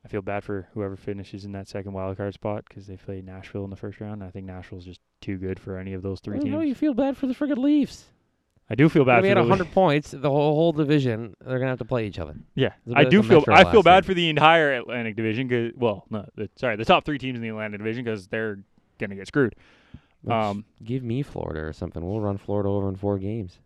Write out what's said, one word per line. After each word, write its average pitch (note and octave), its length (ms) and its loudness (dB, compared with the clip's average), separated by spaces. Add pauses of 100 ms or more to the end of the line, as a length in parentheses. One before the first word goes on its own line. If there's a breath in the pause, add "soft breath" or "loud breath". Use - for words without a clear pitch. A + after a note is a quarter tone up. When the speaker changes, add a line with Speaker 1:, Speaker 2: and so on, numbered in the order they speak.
Speaker 1:
I A2 40 -20
feel G#2 140 -6
bad G2+ 220 -8
for G2 300 -8
whoever G2 220 -8
finishes G2 480 -12
in G2+ 80 -12
that G2 160 -12
second G2 240 -10
wild F#2+ 240 -6
card G2+ 180 -6
spot G#2 360 -8
'cause G2 160 -20
they G2 100 -16
play F#2+ 260 -14
Nashville F#2+ 420 -12
in G2 60 -10
the F#2+ 60 -12
first G2+ 240 -14
round. G#2+ 220 -12
I F#2 80 -14
think F#2+ 160 -14
Nashville's F#2 380 -14
just F2+ 160 -18 (200)
too G2+ 160 -8
good F#2 220 -6
for F#2+ 200 -12
any F#2+ 160 -10
of F#2 80 -10
those F#2+ 180 -6
three - 140 -10
Speaker 2:
Well, C#4 100 -4
Speaker 1:
teams. - 100 -2
Speaker 2:
no, D#4 60 -2
you C#4+ 160 -2
feel D4+ 180 -2
bad C4+ 220 -2
for - 100 -6
the B3+ 80 -4
friggin' D4 240 -2
Leafs. C#4+ 540 0 (580)
Speaker 1:
I A2 60 -2
do D3+ 120 6
feel D3+ 160 4
bad A#2+ 180 6
Speaker 2:
We F#3+ 60 4
Speaker 1:
for - 20 -
Speaker 2:
had G3+ 80 6
Speaker 1:
the - 40 4
Speaker 2:
a A#2 60 4
hundred F#3+ 160 4
Speaker 1:
Leafs. D#3 100 -14
Speaker 2:
points. D#3 380 2
The C3 180 -4
whole, D3 240 2
whole E3 180 4
division, C3+ 680 0
they're B2+ 180 -6
gonna C3 120 -2
have B2+ 100 -4
to B2+ 40 -6
play A2+ 220 -2
each F#2+ 140 -8
other. D2+ 160 -10 (180)
Speaker 1:
Yeah, C3 200 0 (100)
Speaker 2:
It's A#2 100 -8
a C3+ 40 4
Speaker 1:
I D3+ 60 8
Speaker 2:
bit B2+ 60 2
Speaker 1:
do F#3 80 8
Speaker 2:
like G#3+ 60 6
the A3 40 -4
Speaker 1:
feel, F3 120 10
Speaker 2:
Metro D3 140 2
Speaker 1:
I F3+ 100 12
feel F3 160 2
Speaker 2:
last F3 40 4
Speaker 1:
bad F3 120 10
Speaker 2:
year. F#3+ 80 6
Speaker 1:
for F#3+ 100 -2
the E3+ 160 0
entire D#3 440 4
Atlantic A#2 420 -6
Division. A2 320 -2
'Cause, A#2 260 -2
well, A2 360 -2
no, G#2 260 -8
the, G#2 200 -8
sorry, A#2 200 -4
the A2+ 80 -6
top D#3+ 200 4
three D3 140 -4
teams B2+ 180 -8
in A#2 60 -8
the A2+ 60 -8
Atlantic G#2+ 300 -8
Division A2+ 260 -6
'cause G#2 240 -6
they're A2 320 -6 (380)
gonna G2+ 180 -8
get F#2+ 100 -16
screwed. B2+ 300 2 (680 soft breath)
Speaker 2:
Which, - 100 -4
Speaker 1:
Um, G#2 320 -2 (200)
Speaker 2:
give B2+ 180 -6
me A#2+ 200 -4
Florida - 440 -8
or D#2 60 -8
something. E2 320 -10
We'll G2+ 160 -4
run G2+ 180 -2
Florida G2+ 300 -4
over G2 200 -2
in F#2+ 80 -6
four G2+ 220 -2
games. G2 480 -8